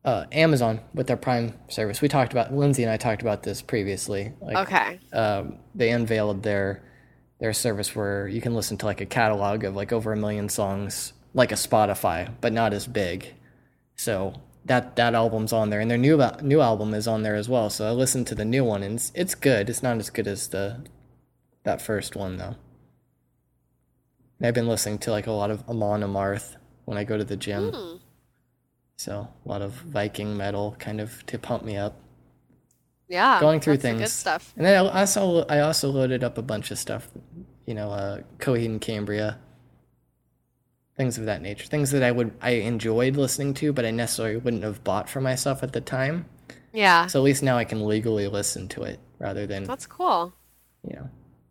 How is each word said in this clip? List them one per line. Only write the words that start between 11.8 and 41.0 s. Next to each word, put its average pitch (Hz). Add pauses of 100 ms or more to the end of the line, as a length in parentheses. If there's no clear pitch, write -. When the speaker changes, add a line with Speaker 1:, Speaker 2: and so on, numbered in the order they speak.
Speaker 1:
but 117
not 113
as 101
big. 95 (600)
So 98 (240)
that, 123
that 117
album's 110
on 110
there, 104
and 113
their 120
new 143
al-, 117
new 143
album 107
is 107
on 110
there 107
as 104
well. 117
So 107
I 110
listened 123
to -
the 107
new 127
one, 95
and 101
it's, -
it's 180
good. 110
It's 117
not 123
as 104
good 107
as 101
the, 101 (840)
that -
first 104
one 92
though. 92 (1800)
And 120
I've 120
been 120
listening 107
to, -
like, 104
a 117
lot 104
of 107
Amon 107
Amarth 98 (300)
when 104
I 101
go 107
to 104
the 101
gym. 101
Speaker 2:
Hmm. 180 (1000)
Speaker 1:
So 104 (180)
a -
lot 101
of 101
Viking 104
metal 101
kind 107
of 107
to -
pump 113
me 107
up. 101 (1120)
Speaker 2:
Yeah, 196
Speaker 1:
Going 156
through 147
Speaker 2:
that's 135
the 123
good 113
Speaker 1:
things. 113
Speaker 2:
stuff. -
Speaker 1:
And 156
then 190
I 185
also, 190
I 147
also 151
loaded 131
up 120
a 113
bunch 110
of -
stuff, 107 (560)
you 123
know, 104
uh, 101 (180)
Coheed 117
and 110
Cambria, 104 (1600)
things 127